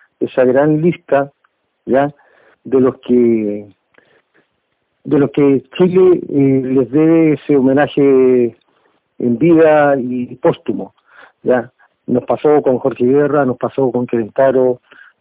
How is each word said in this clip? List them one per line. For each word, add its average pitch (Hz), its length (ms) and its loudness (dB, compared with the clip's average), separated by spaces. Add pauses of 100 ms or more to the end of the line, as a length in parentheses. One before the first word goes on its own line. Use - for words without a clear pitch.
(200)
esa 127 240 -2
gran 143 360 0
lista, 143 520 -2 (540)
¿ya? 139 260 -2 (500)
De 127 180 -2
los 127 180 0
que, 113 680 -2 (1400)
de 147 160 -2
los 143 140 0
que 139 320 0 (120)
Chile, 180 520 2
eh, 135 360 0
les 131 280 -2
debe 160 400 2
ese 143 240 -2
homenaje 131 1000 2 (640)
en 120 200 -2
vida 151 600 4
y 123 380 -8
póstumo, 98 580 -6 (480)
¿ya? 120 300 -4 (340)
Nos - 180 -4
pasó 147 380 0
con 127 160 0
Jorge 127 260 -4
Guerra, 143 400 0
nos 127 120 -4
pasó 127 340 -4
con 123 160 -4
Querentaro, 127 760 -2 (400)